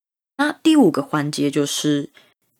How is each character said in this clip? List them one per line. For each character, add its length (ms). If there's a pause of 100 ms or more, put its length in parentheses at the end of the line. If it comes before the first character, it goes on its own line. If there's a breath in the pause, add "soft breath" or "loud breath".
(360)
那 160
第 240
五 160
个 100
环 300
节 180
就 160
是， 460 (480 soft breath)